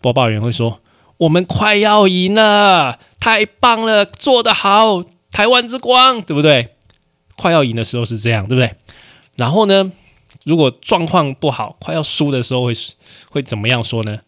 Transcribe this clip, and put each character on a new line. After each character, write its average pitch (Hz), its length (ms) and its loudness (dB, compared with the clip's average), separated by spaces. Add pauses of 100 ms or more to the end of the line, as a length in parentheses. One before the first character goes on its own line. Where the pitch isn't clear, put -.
播 123 120 -2
报 123 180 0
员 107 100 -4
会 117 120 -4
说 117 280 -4 (380)
：“我 165 100 2
们 175 160 2
快 214 300 0
要 208 320 4
赢 185 280 0
了， 208 640 2 (180)
太 214 260 0
棒 226 380 0
了， 214 240 0
做 254 340 0
得 220 140 0
好， 202 480 2 (300)
台 208 160 0
湾 247 180 2
之 240 120 -10
光，” 254 440 2
对 170 100 -8
不 143 80 -2
对？ 139 360 2 (600)
快 180 140 -2
要 160 140 2
赢 117 100 -4
的 113 100 -4
时 - 120 -8
候 120 80 -4
是 113 120 -8
这 110 140 -4
样， 107 160 -2
对 123 100 -2
不 127 80 2
对？ 113 100 -6 (600)
然 139 140 -2
后 208 160 2
呢， 190 260 0 (520)
如 156 120 0
果 147 140 2
状 170 340 -4
况 156 300 -2
不 147 160 -4
好， - 280 -8
快 - 140 -12
要 160 100 -4
输 147 280 -4
的 127 120 -2
时 127 120 -8
候 127 100 -2
会， 120 80 -2 (560)
会 143 140 -6
怎 123 160 -8
么 104 100 -4
样 120 160 -2
说 113 200 -6
呢？ 104 240 -10